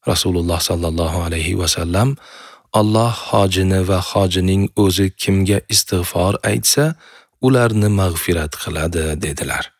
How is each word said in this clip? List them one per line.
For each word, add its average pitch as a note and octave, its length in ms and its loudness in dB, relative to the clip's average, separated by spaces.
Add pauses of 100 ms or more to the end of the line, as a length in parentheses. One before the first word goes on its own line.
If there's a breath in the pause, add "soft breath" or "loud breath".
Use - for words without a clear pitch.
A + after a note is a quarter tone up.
Rasululloh F2 540 0
sallallohu E2+ 600 -2
alayhi E2+ 360 -4
va F2+ 100 -2
sallam: F2 420 0 (640 loud breath)
"Alloh A2 400 2 (100)
hojini F#2+ 640 2
va F#2 140 0
hojining F#2+ 640 0 (120)
o'zi G2 360 2
kimga G2 480 0 (100)
istig'for F#2 640 0 (100)
aytsa, A2+ 400 0 (580 loud breath)
ularni A2+ 480 4
mag'firat F2 640 0
qiladi", D#2+ 520 -4 (160)
dedilar. C2+ 420 -6 (160)